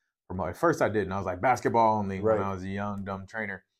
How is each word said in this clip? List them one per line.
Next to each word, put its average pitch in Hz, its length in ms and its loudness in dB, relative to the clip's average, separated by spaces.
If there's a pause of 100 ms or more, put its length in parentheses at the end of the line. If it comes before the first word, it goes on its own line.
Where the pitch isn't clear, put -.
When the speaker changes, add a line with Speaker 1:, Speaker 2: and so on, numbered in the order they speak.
(260)
Speaker 1:
promote. 90 240 -4
At 90 60 -8
first 160 260 2
I 117 60 4
didn't. 101 240 0
I 95 60 -2
was 92 80 -4
like, 90 140 -4
"Basketball 117 580 4
only," 98 220 -4
when 107 180 4
Speaker 2:
Right. 101 80 -2
Speaker 1:
I 98 60 -4
was 92 120 -6
a 95 40 -6
young, 101 360 -4
dumb 95 220 -6
trainer. 101 380 -8 (160)